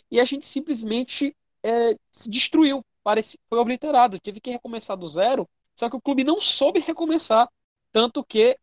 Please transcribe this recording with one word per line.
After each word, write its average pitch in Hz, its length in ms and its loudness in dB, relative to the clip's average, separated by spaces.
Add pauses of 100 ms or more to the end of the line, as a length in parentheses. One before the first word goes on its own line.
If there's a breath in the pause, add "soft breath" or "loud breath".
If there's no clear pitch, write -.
(100)
e 226 80 2
a 247 60 4
gente 269 200 -6
simplesmente, 254 880 -4 (300)
é, 226 320 2 (160)
se - 180 -2
destruiu, 277 560 2 (200)
parece, 214 340 -2 (100)
foi 233 120 0
obliterado, 247 580 2
teve 208 220 -12
que 247 100 -12
recomeçar 226 460 -10
do 180 100 -12
zero, 165 420 -2 (300)
só 233 100 -4
que 254 60 -8
o 254 60 -10
clube 269 240 0
não 330 160 0
soube 311 400 2
recomeçar. 311 680 0 (440)
Tanto - 320 0
que 226 380 4